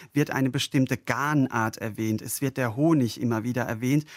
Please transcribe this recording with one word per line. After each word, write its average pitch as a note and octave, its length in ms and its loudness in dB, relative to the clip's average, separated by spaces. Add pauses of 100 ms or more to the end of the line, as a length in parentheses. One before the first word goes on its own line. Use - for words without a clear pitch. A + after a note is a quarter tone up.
(140)
wird C#3+ 180 2
eine C3 180 2
bestimmte C3 460 0
Garnart B2+ 800 0
erwähnt. A2 460 -2
Es - 180 -8
wird C3+ 160 -2
der A#2+ 220 -2
Honig D3 420 2
immer A2+ 240 0
wieder B2 200 -2
erwähnt B2+ 420 0 (120)